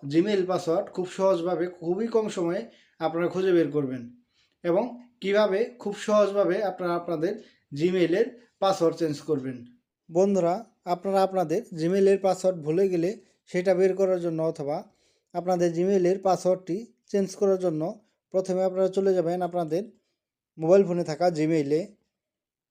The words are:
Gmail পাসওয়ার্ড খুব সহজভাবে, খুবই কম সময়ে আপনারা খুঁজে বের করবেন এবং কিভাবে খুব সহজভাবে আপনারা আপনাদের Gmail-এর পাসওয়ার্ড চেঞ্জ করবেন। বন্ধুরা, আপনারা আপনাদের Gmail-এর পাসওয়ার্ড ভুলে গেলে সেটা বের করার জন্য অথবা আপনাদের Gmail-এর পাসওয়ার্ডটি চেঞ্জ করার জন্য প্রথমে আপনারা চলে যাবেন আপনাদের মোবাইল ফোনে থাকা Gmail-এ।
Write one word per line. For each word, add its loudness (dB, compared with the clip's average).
Gmail 2
পাসওয়ার্ড -2
খুব -4
সহজভাবে, 0
খুবই -4
কম 0
সময়ে -2
আপনারা -2
খুঁজে 0
বের 4
করবেন -4
এবং 2
কিভাবে 2
খুব -6
সহজভাবে 2
আপনারা -4
আপনাদের -4
Gmail-এর 2
পাসওয়ার্ড 2
চেঞ্জ -2
করবেন। -4
বন্ধুরা, 2
আপনারা 0
আপনাদের 0
Gmail-এর 4
পাসওয়ার্ড 0
ভুলে 0
গেলে 0
সেটা 0
বের 4
করার 2
জন্য -2
অথবা -6
আপনাদের 0
Gmail-এর 2
পাসওয়ার্ডটি 0
চেঞ্জ 0
করার 2
জন্য -2
প্রথমে -2
আপনারা 0
চলে 2
যাবেন 0
আপনাদের -2
মোবাইল 6
ফোনে 0
থাকা 0
Gmail-এ। 2